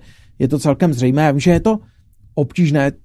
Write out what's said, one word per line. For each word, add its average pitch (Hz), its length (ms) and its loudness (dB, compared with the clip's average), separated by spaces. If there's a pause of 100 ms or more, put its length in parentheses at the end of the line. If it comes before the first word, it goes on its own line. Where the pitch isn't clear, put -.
(380)
je 135 100 0
to 143 100 -2
celkem 151 340 0
zřejmé. 131 320 0
Já 151 60 2
vím, 139 100 -2
že 180 100 2
je 170 100 2
to 220 180 0 (560)
obtížné 143 580 0 (120)